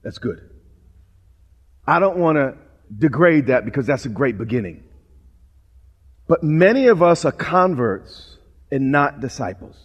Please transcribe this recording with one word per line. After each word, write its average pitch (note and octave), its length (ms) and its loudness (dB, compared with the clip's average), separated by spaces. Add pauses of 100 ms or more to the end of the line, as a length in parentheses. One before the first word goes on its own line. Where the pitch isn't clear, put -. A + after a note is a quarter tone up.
That's - 160 -14
good. - 220 -8 (1500)
I D#3 120 2
don't F#3 200 0
want D#3+ 180 2
to C3+ 200 -2 (400)
degrade D3 500 2
that B2+ 180 2
because A2+ 220 -4
that's C#3 200 -4
a - 20 -8
great A#2 300 -4
beginning. A2+ 460 -6 (1400)
But - 160 0
many F#3 440 4
of G3 160 4
us E3+ 220 4
are C#3 80 0
converts D3+ 1040 -4 (320)
and C3+ 220 -2
not C#3+ 280 0
disciples. A2 640 -12